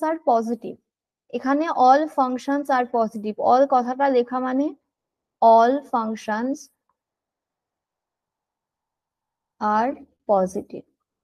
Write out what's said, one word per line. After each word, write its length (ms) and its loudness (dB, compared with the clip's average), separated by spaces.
are 120 -4
positive। 480 -2
এখানে 280 -2
all 160 6
functions 480 -4
are 200 0
positive। 420 -4
all 140 4
কথাটা 300 -2
লেখা 200 -2
মানে 180 -2
all 220 6
functions 640 -4
are 180 0
positive। 540 -2